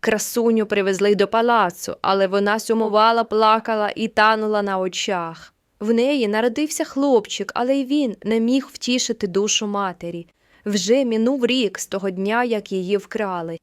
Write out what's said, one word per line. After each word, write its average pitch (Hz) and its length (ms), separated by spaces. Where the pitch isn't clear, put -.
Красуню 220 640
привезли 196 480
до 196 120
палацу, 226 760
але 196 240
вона 202 320
сумувала, 220 680
плакала 220 720
і 220 120
танула 214 540
на 196 160
очах. 180 760
В 214 120
неї 240 360
народився 247 560
хлопчик, 254 720
але 254 220
й 277 80
він 262 400
не 226 160
міг 254 320
втішити 240 540
душу 202 400
матері. 175 600
Вже 208 400
минув 240 420
рік 233 320
з - 80
того 196 240
дня, 202 340
як 214 280
її 190 240
вкрали. 185 680